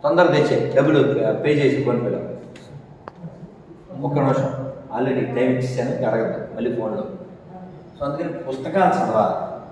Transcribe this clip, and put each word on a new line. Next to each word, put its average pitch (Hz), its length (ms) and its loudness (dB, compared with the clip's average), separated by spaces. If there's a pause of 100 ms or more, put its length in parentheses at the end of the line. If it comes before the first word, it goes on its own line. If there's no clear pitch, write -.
తొందర 170 240 6
తెచ్చే, 123 500 4
డబ్బులు, 147 500 4
ఆ, - 60 2
పే 147 200 2
చేసి 131 380 4
PhonePe-లో. 107 280 0 (1800)
ఒక్క 143 160 -2
నిమిషం, - 540 0 (240)
already 127 300 0
టైమ్ 127 260 2
ఇచ్చేసాను, - 380 -2
అడగదు - 680 -2
మళ్ళీ 117 200 -2
ఫోన్లో. 110 260 -4 (960)
So 143 60 -4
అందుకని 156 280 -4
పుస్తకాలు 160 640 0
చదవాలి - 760 0